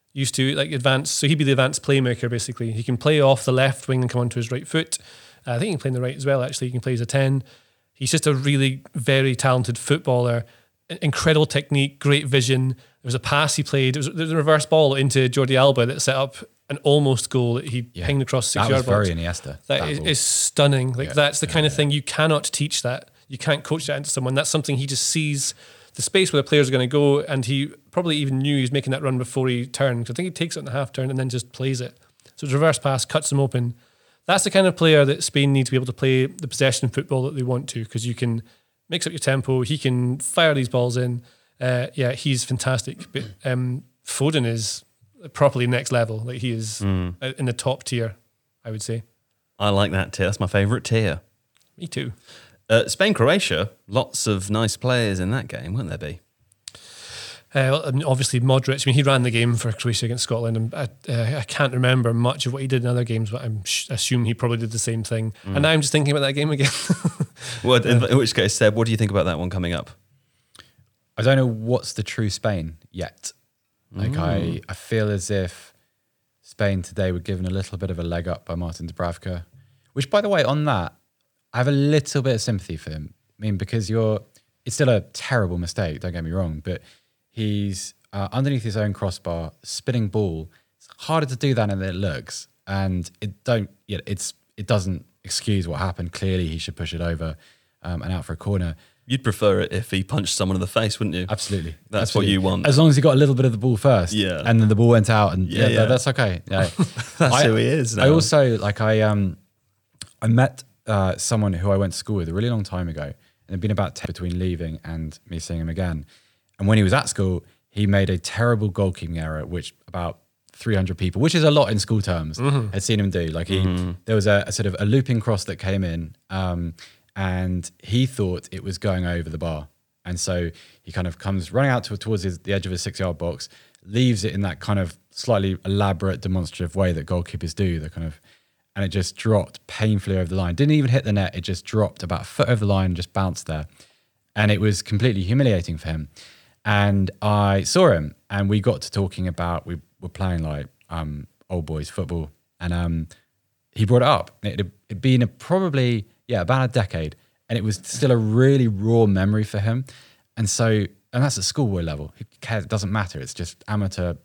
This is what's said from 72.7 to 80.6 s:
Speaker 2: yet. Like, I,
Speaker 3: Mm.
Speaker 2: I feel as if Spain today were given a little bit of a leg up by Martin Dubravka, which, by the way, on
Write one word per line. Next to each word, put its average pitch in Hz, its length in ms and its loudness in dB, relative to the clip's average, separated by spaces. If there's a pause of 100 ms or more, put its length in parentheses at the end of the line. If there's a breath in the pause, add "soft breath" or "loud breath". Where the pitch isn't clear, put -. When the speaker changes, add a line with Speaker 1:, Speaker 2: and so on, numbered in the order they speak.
Speaker 2:
yet. - 400 -10 (600)
Like, 117 240 -4
I, 85 240 0
Speaker 3:
Mm. 85 280 -4
Speaker 2:
I 95 60 -10
feel 107 360 -2
as 98 200 -4
if 95 440 -4 (680)
Spain 98 400 -2
today 92 300 -4
were 87 60 -2
given 92 280 -4
a 90 40 -2
little 95 280 -4
bit 92 120 -6
of 85 80 -6
a 87 60 -4
leg 85 240 -4
up 82 160 -6
by 85 100 -8
Martin 85 320 -8
Dubravka, 87 580 -6 (500 soft breath)
which, 135 160 -4
by 208 100 4
the 208 80 -2
way, 175 160 2
on 143 220 0